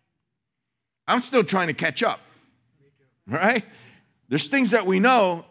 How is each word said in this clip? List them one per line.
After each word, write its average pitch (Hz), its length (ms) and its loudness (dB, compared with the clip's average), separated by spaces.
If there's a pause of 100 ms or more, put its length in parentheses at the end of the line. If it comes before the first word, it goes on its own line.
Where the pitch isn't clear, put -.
(1080)
I'm 220 120 2
still 247 220 0
trying 185 240 0
to 151 80 -4
catch 165 280 -4
up, 180 180 -2 (1080)
right? 196 380 0 (640)
There's 147 180 -2
things 262 240 0
that 208 160 2
we 190 140 2
know. 196 500 2